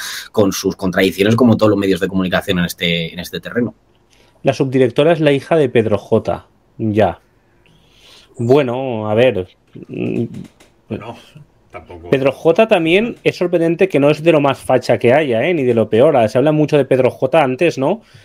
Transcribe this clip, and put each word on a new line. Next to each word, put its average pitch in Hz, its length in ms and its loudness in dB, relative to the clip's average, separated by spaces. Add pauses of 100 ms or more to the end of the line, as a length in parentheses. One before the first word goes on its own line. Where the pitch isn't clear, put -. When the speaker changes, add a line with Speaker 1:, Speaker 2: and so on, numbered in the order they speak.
(320)
Speaker 1:
con 98 200 0
sus 95 220 -4
contradicciones, 95 640 0
como 113 220 4
todos 107 100 2
los 98 100 2
medios 95 220 -2
de 95 80 -2
comunicación 92 520 -2
en 87 40 0
este, 85 480 -4
en 87 60 -14
este 87 220 -10
terreno. 110 340 -6 (680)
Speaker 2:
La 139 100 0
subdirectora 135 600 2
es 156 80 -2
la 151 120 2
hija 143 240 -2
de 147 140 2
Pedro 104 260 0
J. 101 500 -4 (300)
Ya. 107 420 0 (1160)
Bueno, 123 720 0
a 107 60 0
ver. 110 340 2 (400)
Mm, - 360 -6 (640)
Speaker 3:
Bueno, 110 300 -12 (540)
tampoco. 87 400 -18
Speaker 2:
Pedro 135 200 0
J 170 380 2
también 190 560 0
es 151 120 0
sorprendente 175 520 0
que 151 100 0
no 143 120 4
es 151 120 -2
de 165 100 4
lo 151 100 2
más 139 160 0
facha 127 400 0
que 120 160 4
haya, 139 340 0
¿eh? 185 60 0
Ni 151 80 -2
de 123 100 2
lo 113 160 0
peor. 123 400 4
Se - 80 -8
habla 143 160 2
mucho 151 240 0
de 139 80 2
Pedro 127 260 2
J 151 320 0
antes, 135 360 -2
¿no? 156 240 -2 (220)